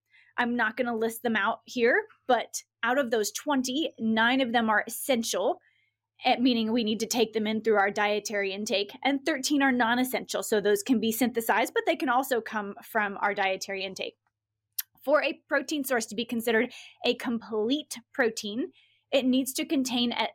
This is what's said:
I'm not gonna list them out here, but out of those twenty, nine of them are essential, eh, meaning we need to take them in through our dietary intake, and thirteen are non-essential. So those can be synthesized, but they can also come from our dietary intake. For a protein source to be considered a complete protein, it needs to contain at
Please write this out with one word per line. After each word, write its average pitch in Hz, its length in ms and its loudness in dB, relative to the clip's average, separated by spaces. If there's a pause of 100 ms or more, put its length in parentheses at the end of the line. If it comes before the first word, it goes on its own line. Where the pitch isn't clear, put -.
(380)
I'm 240 180 0
not 226 220 0
gonna 240 180 -2
list 226 260 -2
them 226 140 0
out 208 300 0
here, 262 380 2 (220)
but - 360 0 (200)
out 247 160 0
of 254 120 0
those 220 220 0
twenty, 269 680 -2
nine 226 420 2
of 240 120 0
them 226 180 2
are 208 160 4
essential, 226 760 -2 (640)
eh, 254 160 4
meaning 226 320 2
we 240 100 2
need 214 180 0
to 226 60 -2
take 220 280 0
them 220 120 0
in 220 140 -2
through 220 160 2
our 196 160 4
dietary 208 600 -2
intake, 202 380 -2 (140)
and 269 200 0
thirteen 285 380 0
are 269 80 4
non-essential. 247 720 0
So 208 180 2
those 202 220 2
can 247 160 2
be 220 140 2
synthesized, 226 600 0
but 453 120 0
they 339 80 2
can 330 140 -2
also 247 320 2
come 208 420 -6
from 202 380 -2
our 202 140 0
dietary 190 500 -2
intake. - 320 -8 (880)
For 294 180 4
a - 260 -2
protein 277 360 -2
source 233 220 0
to 208 100 -12
be 233 80 -2
considered 226 480 0 (320)
a 247 100 2
complete 233 840 -2 (140)
protein, 226 600 -2 (400)
it 269 120 2
needs 254 300 2
to 311 100 -4
contain 254 480 0
at - 220 -2